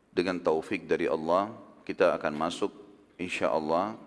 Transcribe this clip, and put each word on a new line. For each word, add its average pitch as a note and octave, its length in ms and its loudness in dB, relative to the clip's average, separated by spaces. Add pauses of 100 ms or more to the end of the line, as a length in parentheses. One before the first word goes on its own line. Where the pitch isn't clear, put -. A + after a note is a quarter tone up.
(200)
Dengan F2+ 240 0
taufik D#2+ 400 0
dari D#2+ 240 0
Allah, E2 400 2 (400)
kita F#2 320 4
akan D#2 160 -2
masuk, E2+ 400 -2 (400)
insya F2+ 400 0
Allah, E2+ 400 0 (120)